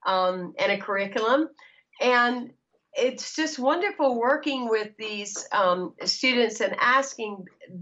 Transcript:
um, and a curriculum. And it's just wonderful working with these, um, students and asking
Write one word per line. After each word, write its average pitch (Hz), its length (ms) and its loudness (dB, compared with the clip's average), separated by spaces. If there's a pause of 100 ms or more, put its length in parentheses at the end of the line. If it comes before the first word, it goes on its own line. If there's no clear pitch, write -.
um, 185 520 0
and 196 140 2
a 196 60 0
curriculum. 220 720 0 (500)
And 247 540 2 (400)
it's - 420 -2
just 302 240 -2
wonderful 285 580 2
working 262 520 0
with 214 280 0
these, 208 540 -8
um, 180 420 2 (120)
students 240 560 0
and 196 180 0
asking 226 640 0 (360)